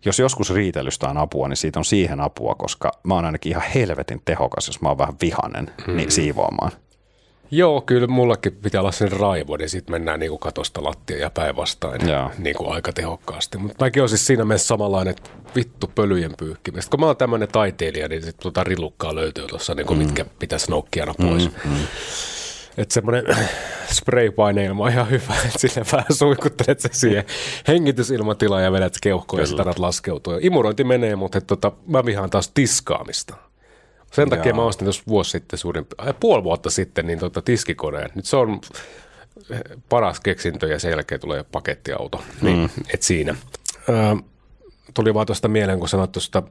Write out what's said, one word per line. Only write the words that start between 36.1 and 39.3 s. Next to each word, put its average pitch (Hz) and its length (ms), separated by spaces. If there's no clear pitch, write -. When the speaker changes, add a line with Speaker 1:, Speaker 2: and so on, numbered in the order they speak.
Speaker 2:
puoli 202 240
vuotta 170 260
sitten - 360
niin 85 120
tota 90 240
tiskikoneen. 76 720
Nyt 98 100
se - 120
on 110 240